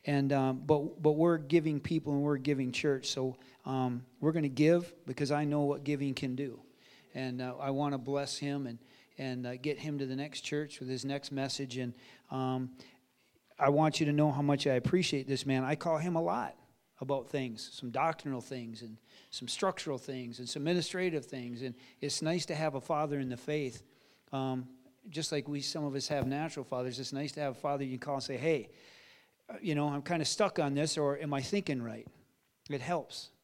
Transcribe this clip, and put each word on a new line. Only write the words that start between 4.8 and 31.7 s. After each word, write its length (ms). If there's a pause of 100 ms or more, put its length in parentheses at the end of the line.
because 240
I 140
know 160
what 240
giving 300
can 200
do. 240 (560)
And, 260
uh, 200
I 100
wanna 280
bless 380
him 300
and, 120 (400)
and, 280
uh, 100
get 220
him 200
to 80
the 100
next 240
church 400
with 80
his 160
next 260
message. 460
And, 180 (380)
um, 380 (880)
I 80
want 320
you 60
to 60
know 200
how 100
much 240
I 80
appreciate 540
this 180
man. 160
I 140
call 220
him 180
a 60
lot 340 (440)
about 280
things, 440
some 180
doctrinal 500
things 420
and 140 (340)
some 160
structural 520
things 420
and 80
some 140
administrative 640
things. 360
And 120 (260)
it's 220
nice 240
to 100
have 180
a 60
father 400
in 80
the 80
faith. 460 (500)
Um, 340 (440)
just 220
like 160
we, 120
some 240
of 100
us 140
have 180
natural 380
fathers, 340
it's 140
nice 200
to 80
have 120
a 80
father 240
you 140
can 0
call 160
and 80
say, 140
"Hey, 340 (800)
uh, 120
you 140
know, 140
I'm 140
kinda 220
stuck 340
on 160
this, 220
or 220
am 160
I 80
thinking 400